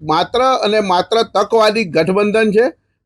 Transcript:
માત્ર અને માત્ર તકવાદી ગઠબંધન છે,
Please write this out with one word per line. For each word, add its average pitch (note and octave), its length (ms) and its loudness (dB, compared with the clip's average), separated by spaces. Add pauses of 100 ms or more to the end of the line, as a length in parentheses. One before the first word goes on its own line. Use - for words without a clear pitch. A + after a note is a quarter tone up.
માત્ર F3 420 -2
અને G#3+ 360 0
માત્ર F#3 420 0
તકવાદી G#3+ 640 0
ગઠબંધન G3+ 680 0
છે, A#3+ 220 2 (320)